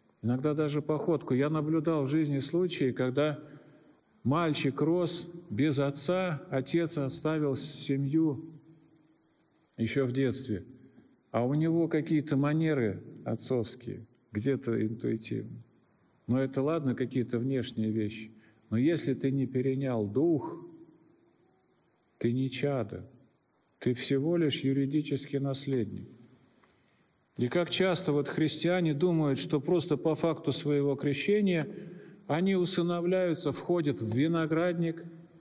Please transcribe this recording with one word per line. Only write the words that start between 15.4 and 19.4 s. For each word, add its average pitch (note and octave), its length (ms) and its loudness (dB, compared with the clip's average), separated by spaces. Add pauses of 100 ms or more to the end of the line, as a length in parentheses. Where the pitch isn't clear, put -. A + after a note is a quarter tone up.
Но B2 140 2
это C3+ 200 -2
ладно, C#3+ 340 0
какие-то B2 420 -2
внешние A2+ 540 -2
вещи. G#2+ 400 -4 (380)
Но G#2+ 80 0
если C#3+ 360 2
ты C3 180 -2
не C3+ 140 0